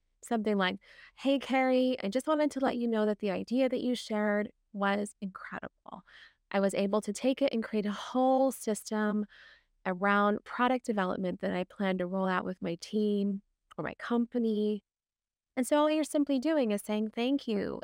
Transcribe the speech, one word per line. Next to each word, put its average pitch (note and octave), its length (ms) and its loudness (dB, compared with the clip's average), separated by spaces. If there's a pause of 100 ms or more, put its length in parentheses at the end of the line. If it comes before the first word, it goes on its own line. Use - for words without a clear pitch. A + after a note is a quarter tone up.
(220)
something G#3+ 360 0
like, F#3+ 220 0 (360)
"Hey, C#4 240 2
Carrie, B3+ 640 2
I G3 60 -2
just B3+ 180 -2
wanted D4+ 240 2
to C4+ 80 -6
let B3+ 180 2
you A#3+ 100 0
know A3 180 2
that G#3 140 0
the G3+ 120 -2
idea A#3 380 0
that B3 120 -2
you B3 140 0
shared G#3+ 560 -2 (220)
was G3+ 480 -2
incredible. - 800 -12 (480)
I G3 80 0
was G3 140 4
able G3+ 280 0
to G#3 120 -4
take B3+ 280 -2
it C#4 120 2
and A3+ 100 -2
create G#3+ 220 -2
a G#3 60 -2
whole C4 600 2
system G#3 720 -2 (600)
around G3+ 580 2
product B3 420 -2
development F#3+ 560 -2
that F3+ 100 -2
I F3+ 120 -2
plan F#3+ 360 -2
to F3+ 80 -4
roll F#3+ 200 -2
out F#3 180 0
with F#3 160 -8
my E3+ 200 -4
team G3+ 640 0 (340)
or E3+ 60 -6
my - 120 -6
company." A3 880 0 (720)
And B3+ 120 0
so D4 100 4
all D4+ 140 4
you're D#4 120 2
simply C#4+ 360 2
doing C#4 320 2
is G3+ 100 0
saying, G#3+ 300 -2
"Thank B3+ 360 -2
you, G#3 360 -2